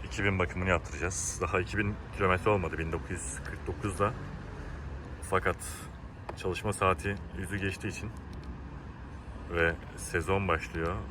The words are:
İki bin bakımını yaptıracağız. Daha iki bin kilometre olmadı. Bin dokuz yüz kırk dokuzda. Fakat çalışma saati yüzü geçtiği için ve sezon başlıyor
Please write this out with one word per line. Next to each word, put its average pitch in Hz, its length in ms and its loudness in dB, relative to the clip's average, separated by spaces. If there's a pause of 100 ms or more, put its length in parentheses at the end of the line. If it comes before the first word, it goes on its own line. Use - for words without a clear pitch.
İki - 180 -4
bin 98 160 4
bakımını 90 300 2
yaptıracağız. 85 720 0
Daha 90 180 4
iki 90 180 0
bin 104 180 2 (220)
kilometre 92 320 6
olmadı. 82 280 4
Bin 82 140 0
dokuz 85 200 -2
yüz - 320 -4
kırk - 240 -6
dokuzda. 101 460 0 (1160)
Fakat 92 260 4 (840)
çalışma 98 360 0
saati 95 420 4 (220)
yüzü 95 200 -2
geçtiği 98 300 0
için 104 220 -4 (1400)
ve 85 220 6 (240)
sezon 92 500 2
başlıyor 82 480 2 (160)